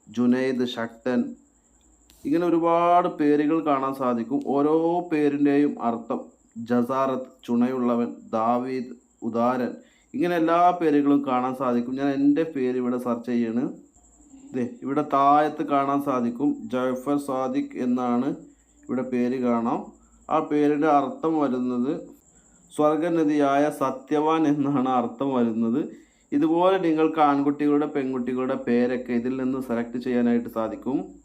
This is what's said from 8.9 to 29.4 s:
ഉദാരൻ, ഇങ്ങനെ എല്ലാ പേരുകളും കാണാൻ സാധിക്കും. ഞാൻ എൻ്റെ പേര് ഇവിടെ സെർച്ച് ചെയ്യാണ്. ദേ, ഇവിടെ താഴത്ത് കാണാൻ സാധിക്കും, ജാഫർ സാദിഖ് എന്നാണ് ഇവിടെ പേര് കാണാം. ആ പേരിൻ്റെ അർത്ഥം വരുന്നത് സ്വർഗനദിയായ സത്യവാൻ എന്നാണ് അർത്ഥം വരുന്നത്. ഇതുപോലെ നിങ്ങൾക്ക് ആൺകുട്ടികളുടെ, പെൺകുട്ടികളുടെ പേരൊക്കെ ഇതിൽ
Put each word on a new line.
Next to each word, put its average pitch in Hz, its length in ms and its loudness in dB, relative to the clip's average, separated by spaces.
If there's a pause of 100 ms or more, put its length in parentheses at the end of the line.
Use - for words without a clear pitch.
ഉദാരൻ, 120 440 0 (420)
ഇങ്ങനെ 170 280 0
എല്ലാ 170 180 2 (220)
പേരുകളും 143 480 4
കാണാൻ 127 320 0
സാധിക്കും. 123 400 -2
ഞാൻ 139 160 0
എൻ്റെ 147 280 2 (100)
പേര് 127 260 0
ഇവിടെ 123 240 -2
സെർച്ച് 117 260 -4
ചെയ്യാണ്. 117 320 0 (920)
ദേ, 123 80 0 (200)
ഇവിടെ 139 180 -2 (120)
താഴത്ത് 147 560 4
കാണാൻ 139 380 0
സാധിക്കും, 127 420 0 (220)
ജാഫർ 127 440 -2 (120)
സാദിഖ് 131 560 -4
എന്നാണ് 123 440 0 (560)
ഇവിടെ 123 200 -4 (100)
പേര് 123 320 0
കാണാം. 120 340 0 (540)
ആ - 20 2 (140)
പേരിൻ്റെ 147 380 2 (100)
അർത്ഥം 139 340 -2 (100)
വരുന്നത് 123 500 -2 (840)
സ്വർഗനദിയായ 151 880 2 (160)
സത്യവാൻ 151 600 0 (100)
എന്നാണ് 135 380 0 (100)
അർത്ഥം 117 280 -4 (100)
വരുന്നത്. 117 440 0 (540)
ഇതുപോലെ 165 400 4 (100)
നിങ്ങൾക്ക് 160 340 2 (100)
ആൺകുട്ടികളുടെ, 147 680 2
പെൺകുട്ടികളുടെ 131 600 -2 (120)
പേരൊക്കെ 123 520 0
ഇതിൽ 127 220 -4